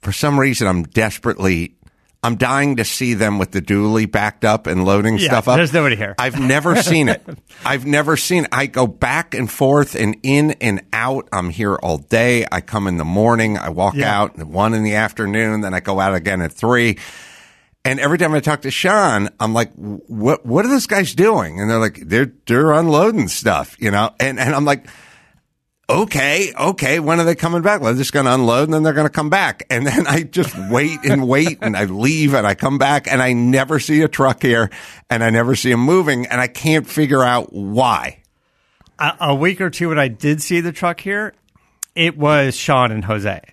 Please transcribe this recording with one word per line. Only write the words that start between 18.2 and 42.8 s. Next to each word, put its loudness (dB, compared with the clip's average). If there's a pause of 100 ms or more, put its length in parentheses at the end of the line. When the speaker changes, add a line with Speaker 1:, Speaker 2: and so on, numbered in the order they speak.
Speaker 1:
I 2
talk -2
to -6
Sean, 0 (100)
I'm -2
like, 0
"What, -4
what 2
are -2
those 0
guys -2
doing?" 2
And -2
they're 2
like, -2
"They're, 0 (140)
they're 4
unloading 2
stuff," -2
you 0
know? 0
And, -2
and 0
I'm 0
like, -2 (1040)
"Okay, 0
okay, 0
when 0
are 2
they 2
coming -2
back?" 2
They're 0
just -4
gonna 2
unload 2
and -2
then 2
they're 2
gonna 2
come -2
back. -2
And 0
then 0
I 0
just -4 (140)
wait 0
and 2
wait 2
and -2
I 0
leave 0
and 2
I 2
come -2
back 0
and 0
I 2
never 2
see 2
a 2
truck 0
here 2 (400)
and 0
I 2
never 2
see 0
'em 2
moving 2
and -4
I -2
can't 0
figure 2
out 0
why. -2 (800)
Speaker 2:
A, -2
a 0
week -2
or -2
two -6
when -2
I 0
did -2
see -2
the -4
truck -4
here, -6 (640)
it 0
was 2
Sean 2